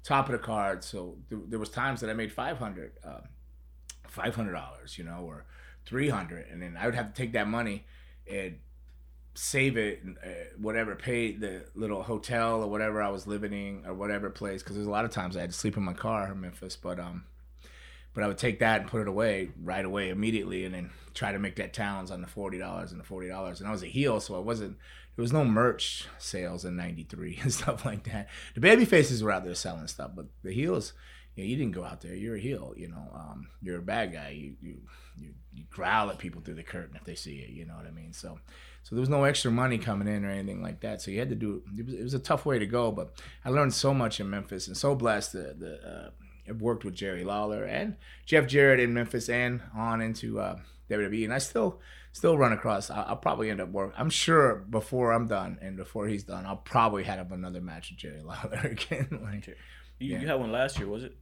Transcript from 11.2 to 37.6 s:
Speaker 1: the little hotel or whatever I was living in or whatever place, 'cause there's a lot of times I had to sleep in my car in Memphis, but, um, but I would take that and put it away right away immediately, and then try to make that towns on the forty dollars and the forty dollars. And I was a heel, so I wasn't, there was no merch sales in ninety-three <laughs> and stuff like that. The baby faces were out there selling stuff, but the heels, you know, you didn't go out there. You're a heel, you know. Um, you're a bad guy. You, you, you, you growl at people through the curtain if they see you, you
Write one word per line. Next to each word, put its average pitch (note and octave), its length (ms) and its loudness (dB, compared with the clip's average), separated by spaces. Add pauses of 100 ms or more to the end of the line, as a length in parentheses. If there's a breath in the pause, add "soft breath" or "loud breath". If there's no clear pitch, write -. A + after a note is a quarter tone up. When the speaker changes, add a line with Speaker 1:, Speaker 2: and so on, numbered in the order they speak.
Speaker 1:
the G2 320 -6 (120)
little G#2 280 -2
hotel A2+ 600 0
or G#2+ 60 -2
whatever G#2+ 320 0
I G2+ 80 2
was F#2+ 180 -6
living G#2 260 -4
in G2+ 320 -6
or F#2 80 -8
whatever G2+ 360 -2
place, G2 340 -6
'cause G2 120 -8
there's G#2 120 -2
a G#2 40 -2
lot G#2+ 140 2
of A2+ 60 -4
times F2+ 260 -2
I E2+ 40 -2
had F2 100 -4
to - 60 -8
sleep G2+ 200 0
in G2+ 60 0
my F2+ 100 -2
car G#2 380 -2
in G2 100 -8
Memphis, F#2 340 -10
but, F2+ 240 -6
um, F2 260 -8 (880 loud breath)
but G#2 100 0
I G#2 40 4
would G2 120 -2
take A#2 200 2
that A2 220 6
and G2 80 -8
put A2 120 0
it G#2 60 0
away G2 440 2 (100)
right F#2 240 -2
away F#2+ 240 0
immediately, F#2+ 560 0
and F#2 80 -6
then F2+ 160 -6 (240 loud breath)
try G#2 180 0
to G2 80 -2
make G2 180 -2
that F#2+ 160 -4
towns G2 360 -4
on F2+ 120 -8
the E2+ 60 -10
forty F#2+ 300 -6
dollars F2+ 340 -6
and F2 80 -12
the F2 60 -14
forty F#2 220 -8
dollars. F#2 320 -6
And G2 100 -6
I - 20 -2
was F#2+ 120 -4
a E2+ 40 -8
heel, B2+ 320 2
so G2+ 160 -6
I F2+ 40 -2
wasn't, G#2 360 -4 (400 loud breath)
there A#2 60 -4
was A#2+ 120 2
no D3+ 120 6
merch A#2 640 4 (100)
sales F2+ 480 -6
in F2+ 100 -4
ninety-three E2+ 640 -6
<laughs> - 60 -10
and C3 100 2
stuff - 320 -2
like G#2+ 200 -4
that. G#2 220 -4 (280 loud breath)
The A2+ 60 -4
baby A3 240 12
faces C3+ 360 8
were G#2+ 100 4
out F#2 140 2
there F2 80 -4
selling E2 340 -4
stuff, - 280 -8
but D#2 100 -8 (180)
the F#2 80 -6
heels, D3+ 420 0 (420 loud breath)
you F#2+ 80 -8
know, G2 60 -2
you B2 80 0
didn't A#2 160 0
go F2+ 100 -6
out E2+ 180 -10
there. F2 140 -10
You're G#2+ 220 -6
a - 20 -4
heel, G#2 360 -6
you E2+ 120 -12
know. E2 260 -12
Um, C#2+ 360 -12 (120)
you're F2+ 160 -4
a F2 60 -6
bad G#2+ 300 0
guy. D2 160 -10
You, C#2+ 320 -10
you, C#2+ 200 -12 (340 loud breath)
you, G#2+ 180 -16 (200)
you - 160 -14
growl A2 400 2
at - 80 -4
people E2 240 -8
through E2 140 -10
the D#2+ 80 -12
curtain E2 320 -10
if D#2 80 -14
they E2+ 120 -12
see C#2+ 200 -10
you, B1+ 120 -12
you D2 180 -12